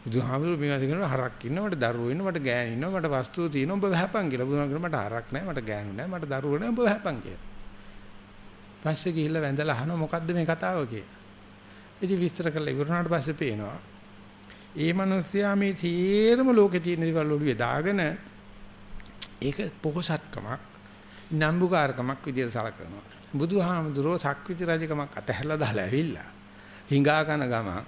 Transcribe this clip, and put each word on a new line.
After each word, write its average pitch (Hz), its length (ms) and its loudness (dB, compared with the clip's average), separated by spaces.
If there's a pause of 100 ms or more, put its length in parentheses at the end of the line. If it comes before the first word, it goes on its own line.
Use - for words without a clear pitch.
බුදුහාමුදුරුවෝ 131 560 0
මේ 143 100 2
වගේ 135 180 2
කරනවා, 165 220 0
"හරක් 127 340 -2
ඉන්නවා, 175 240 -2
මට 165 120 -2
දරුවෝ 120 300 0
ඉන්නවා, 185 220 0
මට 160 100 -2
ගෑණි 120 300 0
ඉන්නවා, 143 200 -2
මට 165 180 0
වස්තුව 139 380 0
තියෙනවා, 143 280 0
උඹ 202 100 2
වැහපන්" 185 400 2
කියලා. 127 200 0
බුදුහාමුදුරුවෝ 143 360 0
කියනවා, 156 180 -2
"මට 101 60 -2
හරක් 113 220 -4
නැහැ, 160 180 -4
මට 135 160 -4
ගෑණි 104 300 -4
නැහැ, 156 180 -6
මට 156 200 -6
දරුවෝ 139 280 0
නැහැ, 233 140 0
උඹ 233 80 0
වැහපන්" 202 380 2
කියලා. - 280 -12 (1300)
පස්සේ 156 320 -2
ගිහිල්ලා 160 300 0
වැඳලා 139 340 0
අහනවා, 156 200 -2
"මොකද්ද 165 340 -2
මේ 170 160 2
කතාව?" 175 380 0
කියලා. 113 320 -8 (840)
ඉතින් 190 200 2
විස්තර 170 320 0
කරලා 147 220 -2
ඉවර 139 120 0
වුණාට 165 260 2
පස්සේ 151 240 2
පේනවා, 117 440 -2 (960)
ඒ 156 180 0
මිනිස්සයා 190 640 2
මේ 196 180 4
තීරම 202 760 4
ලෝකේ 202 300 8
තියෙන 170 200 0
දේවල් 165 220 4
ඔළුවේ 147 340 2
දාගෙන 147 440 2 (1400)
ඒක 139 200 -2 (180)
පොහසත්කමක්, 151 840 -4 (680)
නම්බුකාරකමක් 151 960 2
විදියට 127 280 -2
සලකනවා. 104 540 -6 (260)
බුදුහාමුදුරුවෝ 165 880 2
සක්විති 165 460 -2
රජකමක් 160 500 0
අතහැරලා 143 440 -2
දාලා 107 260 0
ඇවිල්ලා, 131 440 0 (560)
හිඟා 147 400 6
කන 147 200 0
ගමන් 113 440 0